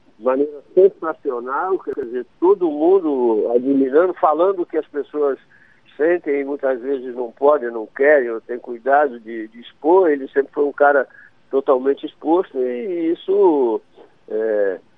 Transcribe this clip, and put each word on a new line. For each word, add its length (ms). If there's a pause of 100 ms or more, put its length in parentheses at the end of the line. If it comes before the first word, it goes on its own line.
(180)
de 60
maneira 380 (120)
sensacional, 1040
quer 260
dizer, 220 (120)
todo 320
mundo 880
admirando, 580
falando 520
que 100
as 100
pessoas 520 (580)
sentem 440
e 40
muitas 380
vezes 320
não 180
podem, 380
não 160
querem, 440
ou 120
têm 160
cuidado 640
de, 280
de 120
expor. 500
Ele 180
sempre 240
foi 120
um 80
cara 360 (420)
totalmente 540
exposto 540
e 540
isso, 680 (480)
é, 500 (200)